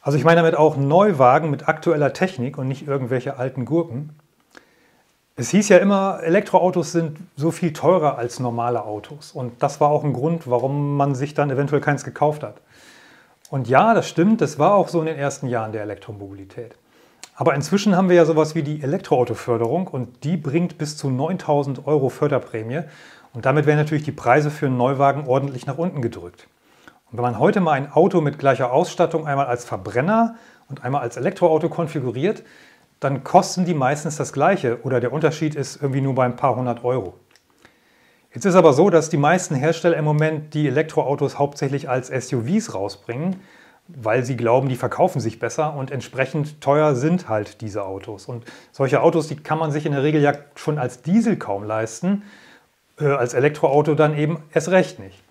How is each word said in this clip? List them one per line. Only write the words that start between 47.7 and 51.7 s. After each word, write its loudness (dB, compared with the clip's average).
Autos. -12
Und -12
solche 2
Autos, 4
die -8
kann -4
man -2
sich -4
in -2
der 0
Regel 2
ja 4
schon -4
als -6
Diesel 2
kaum -6
leisten, -4